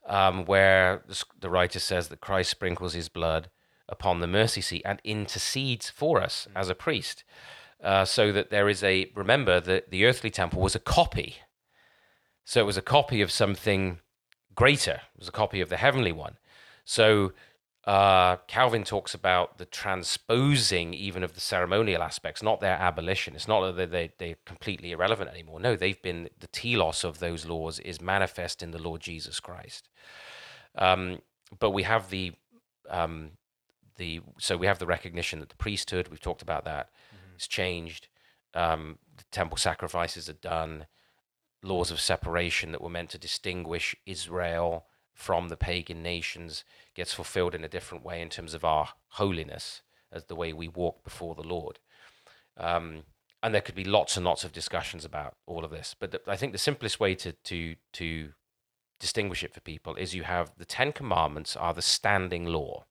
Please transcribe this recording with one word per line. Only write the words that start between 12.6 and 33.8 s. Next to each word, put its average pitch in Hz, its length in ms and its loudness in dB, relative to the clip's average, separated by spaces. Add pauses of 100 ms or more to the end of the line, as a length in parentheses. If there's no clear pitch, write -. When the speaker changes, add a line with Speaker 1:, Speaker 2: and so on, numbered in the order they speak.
Speaker 1:
was 98 120 0
a 95 40 -2
copy 131 400 4
of 92 100 2
something 98 680 2 (540)
greater. 139 480 4 (140)
It - 40 -20
was 87 100 -14
a - 20 -14 (120)
copy 98 180 0
of 82 80 -2
the 90 80 -2
heavenly 120 340 4
one. 78 260 -8 (460)
So, 107 500 6 (520)
uh, 95 520 8 (100)
Calvin 117 360 4
talks - 300 -4
about 90 460 2
the 90 60 -10
transposing 98 1300 0
even 92 300 -4
of 82 100 -6
the 90 60 -18
ceremonial 92 640 2
aspects, - 400 -8
not 107 160 2
their 95 140 2
abolition. 87 600 -2
It's 78 120 -10
not 107 140 4
that 92 120 0
they, 90 120 0
they, 85 320 -4
they're 85 180 -8 (100)
completely 87 460 -10
irrelevant 92 380 0
anymore. 80 300 -16
No, 113 160 2
they've 95 260 -2
been, 85 280 -6 (100)
the - 80 -16
telos 101 560 0
of 80 160 -6
those 85 260 -4
laws 80 340 -4
is 80 220 -12
manifest 90 640 -2
in 85 80 -10
the 82 100 -10
Lord 82 200 -6
Jesus 80 380 -10
Christ. - 480 -16 (880)
Um, 92 440 4 (400)
but 110 100 4
we 98 140 2
have 98 260 2
the, 92 240 -4 (560)
um, 82 420 -4 (640)